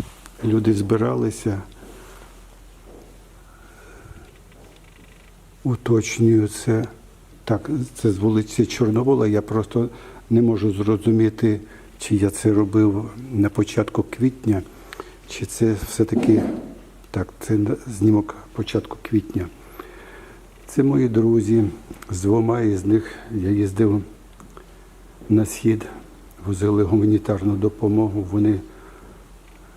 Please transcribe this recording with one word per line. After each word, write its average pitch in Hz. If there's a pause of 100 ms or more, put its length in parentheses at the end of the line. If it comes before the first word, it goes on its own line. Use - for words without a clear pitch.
(460)
люди 110
збиралися. 107 (4000)
Уточнюю 113
це. 110 (560)
Так, - (260)
це 110
з 95
вулиці 110
Чорновола. 120
Я 104
просто 110 (400)
не 117
можу 110
зрозуміти, 110 (400)
чи -
я 101
це 107
робив 104 (220)
на 104
початку 107
квітня, 117 (680)
чи -
це 113 (120)
все-таки, - (680)
так, -
це 110
на-, 104 (100)
знімок 104 (180)
початку -
квітня. 98 (1200)
Це -
мої 135
друзі. 113 (460)
З 92
двома 117
із 101
них 107 (160)
я 98
їздив 101 (1300)
на 107
схід, 110 (600)
возили 104
гуманітарну 101
допомогу, 104
вони 104 (1160)